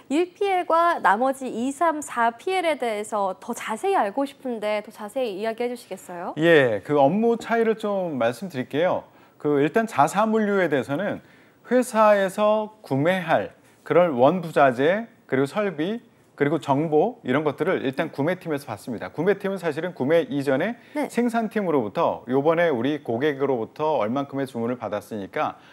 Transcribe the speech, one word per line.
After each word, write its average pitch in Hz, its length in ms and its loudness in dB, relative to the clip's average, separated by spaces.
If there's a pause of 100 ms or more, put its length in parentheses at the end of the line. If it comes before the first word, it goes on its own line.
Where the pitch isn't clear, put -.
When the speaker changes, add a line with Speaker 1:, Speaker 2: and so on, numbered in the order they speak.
Speaker 1:
일 349 240 0
피엘과 339 680 0
나머지 254 480 2
이, 240 240 -4
삼, 311 300 0
사 233 300 0
피엘에 339 460 -2
대해서 208 640 -4
더 - 140 -10
자세히 294 420 -2
알고 262 300 0
싶은데 214 600 -6
더 226 60 -18
자세히 208 480 -6
이야기해 226 300 -4
주시겠어요? 190 680 -12
Speaker 2:
예, 139 440 6
그 147 160 2
업무 214 380 4
차이를 226 400 0
좀 190 400 -4
말씀드릴게요. 127 880 -2 (320)
그 147 240 2
일단 180 260 2
자사 160 380 2
물류에 202 420 2
대해서는 143 540 -2 (500)
회사에서 214 1120 2
구매할 156 720 0 (300)
그런 170 280 4
원부자재, 151 960 4 (180)
그리고 135 200 0
설비, 196 560 -4 (340)
그리고 147 240 0
정보 151 640 0
이런 131 200 0
것들을 151 420 -2
일단 139 260 -4
구매팀에서 156 540 -4
받습니다. 101 440 -10
구매팀은 196 500 -2
사실은 165 340 -4
구매 156 280 2
이전에 143 560 -2 (180)
Speaker 1:
네. 294 140 -4
Speaker 2:
생산팀으로부터 175 1160 0
요번에 160 420 2
우리 143 340 -2
고객으로부터 135 920 -2
얼만큼의 135 500 -4
주문을 117 300 -4
받았으니까 104 800 -6 (160)